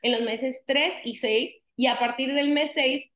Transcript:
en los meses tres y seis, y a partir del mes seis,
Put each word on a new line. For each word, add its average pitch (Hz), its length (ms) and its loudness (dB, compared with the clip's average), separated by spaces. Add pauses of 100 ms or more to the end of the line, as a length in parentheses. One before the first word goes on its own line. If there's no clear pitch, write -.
en 247 100 2
los 233 100 0
meses 233 440 -4
tres 302 280 2 (100)
y 233 120 -8
seis, 226 400 0 (200)
y 254 100 2
a 247 120 2
partir 254 340 -2
del 285 180 2
mes 294 220 2
seis, 277 440 0